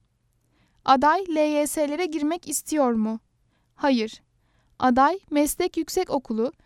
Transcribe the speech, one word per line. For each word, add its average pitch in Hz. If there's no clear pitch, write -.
Aday 294
L 311
Y 302
S'lere 302
girmek 311
istiyor 269
mu? 220
Hayır. 233
Aday 269
meslek 302
yüksekokulu, 277